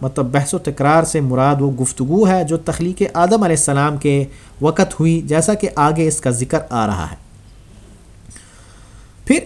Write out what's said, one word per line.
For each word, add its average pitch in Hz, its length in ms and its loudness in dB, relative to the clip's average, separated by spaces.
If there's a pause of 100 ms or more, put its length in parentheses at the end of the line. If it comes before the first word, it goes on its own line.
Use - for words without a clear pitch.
مطلب 135 320 -2
بحث 143 200 0
و 180 40 -4
تکرار 147 460 0
سے 156 160 -2
مراد 135 400 2
وہ 139 100 2
گفتگو 135 580 0
ہے 185 160 2
جو 156 120 -2
تخلیق 170 460 -4 (120)
آدم 180 280 2
علیہ 165 140 2
السلام 147 400 0
کے 139 280 0 (360)
وقت 151 400 0
ہوئی، 165 200 2
جیسا 156 340 0
کہ 202 220 -2
آگے 156 320 2
اس 156 120 -2
کا 131 100 -2
ذکر 123 280 -2 (120)
آ 113 160 0
رہا 92 240 -4
ہے۔ - 60 -14 (2000)
پھر 285 220 2